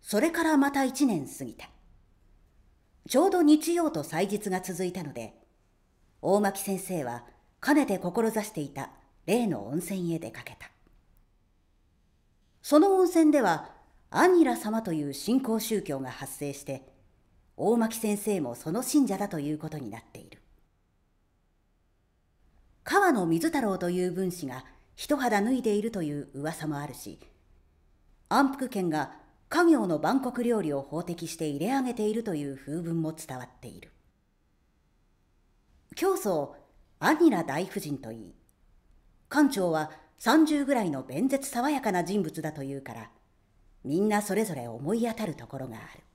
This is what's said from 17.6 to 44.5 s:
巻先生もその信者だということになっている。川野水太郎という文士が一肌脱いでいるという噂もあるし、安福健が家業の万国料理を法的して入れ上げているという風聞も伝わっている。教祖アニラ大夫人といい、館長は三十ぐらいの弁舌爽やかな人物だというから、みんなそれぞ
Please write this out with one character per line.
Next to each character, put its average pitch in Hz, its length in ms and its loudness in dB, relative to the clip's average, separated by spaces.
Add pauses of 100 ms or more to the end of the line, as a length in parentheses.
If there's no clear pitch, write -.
巻 226 220 0
先 214 180 0
生 202 240 -2
も 123 140 -4
そ - 180 -6
の 226 100 -2
信 269 240 4
者 196 120 -2
だ 202 100 -2
と 175 120 -4
い 143 120 -2
う 151 60 -4
こ 156 100 -8
と 156 80 -10
に 127 140 -10
な 110 80 -12
っ - 120 -18
て - 100 -20
い - 100 -20
る。 - 100 -20 (2500)
川 370 300 4
野 196 140 2
水 165 220 2
太 311 120 0
郎 202 160 0
と 175 140 -2
い 180 160 0
う 180 60 -2
文 185 180 -2
士 156 160 -10
が 127 180 -10 (320)
一 - 220 -2
肌 226 240 2
脱 226 80 0
い 254 100 0
で 226 140 0
い 208 80 0
る 226 80 -4
と 202 120 -6
い 147 160 -4
う 143 140 -10
噂 156 340 -8
も 151 120 -4
あ 143 80 -8
る 127 80 -12
し、 - 240 -16 (1120)
安 269 240 4
福 254 160 -6
健 185 180 -2
が 151 240 -2 (380)
家 349 140 2
業 285 220 6
の 165 120 0
万 220 220 2
国 240 260 -4
料 233 140 2
理 151 140 -2
を 139 80 -4
法 156 200 -6
的 170 240 -8
し - 80 -10
て 160 140 -4
入 143 120 -4
れ 196 120 0
上 277 80 0
げ 247 140 -4
て 226 120 -4
い 214 60 0
る 226 100 -2
と 214 120 -4
い 143 160 -4
う 139 40 -8
風 147 260 -8
聞 165 120 -4
も 160 220 -2
伝 135 240 -12
わ 123 60 -12
っ - 40 -20 (120)
て - 60 -18
い 90 140 -18
る。 - 100 -20 (2000)
教 370 220 0
祖 160 360 -2 (440)
ア 220 160 4
ニ 320 160 4
ラ 175 140 0
大 151 200 -4
夫 196 160 -8
人 147 160 -8
と 113 160 -12
い 113 80 -14
い、 87 140 -18 (960)
館 285 180 6
長 185 240 0
は 156 180 -2 (280)
三 302 260 6
十 294 220 0
ぐ 277 80 2
ら 233 80 2
い 180 80 0
の 135 120 -4
弁 147 260 -2
舌 269 200 -2
爽 240 220 0
や 277 100 0
か 214 120 0
な 180 120 2
人 196 180 0
物 156 200 -6
だ 156 100 -6
と 147 100 -10
い 139 140 -8
う 135 60 -10
か 127 100 -14
ら、 110 180 -16 (760)
み 147 160 0
ん 214 100 2
な 208 100 2
そ 202 140 -4
れ 214 100 2
ぞ 190 100 -6